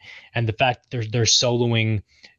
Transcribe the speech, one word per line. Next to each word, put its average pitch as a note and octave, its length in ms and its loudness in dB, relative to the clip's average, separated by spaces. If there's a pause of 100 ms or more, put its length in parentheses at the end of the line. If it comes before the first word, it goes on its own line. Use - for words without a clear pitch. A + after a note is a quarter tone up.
(340)
and A#2 120 0
the A2 60 0
fact - 320 0
that - 60 -20
they're, A2+ 200 -6
they're A#2+ 140 0
soloing A#2 760 2 (380)